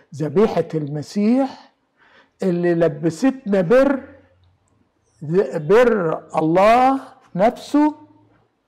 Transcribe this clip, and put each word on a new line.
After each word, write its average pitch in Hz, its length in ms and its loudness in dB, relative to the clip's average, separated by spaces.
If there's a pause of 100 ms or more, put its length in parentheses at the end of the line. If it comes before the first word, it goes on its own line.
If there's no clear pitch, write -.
(160)
ذبيحة 160 480 -2 (100)
المسيح 208 1000 -4 (720)
اللي 175 320 0
لبستنا 165 880 -2
بر، 262 420 2 (1500)
بر 190 680 2 (120)
الله 220 640 2 (360)
نفسه 262 600 0 (720)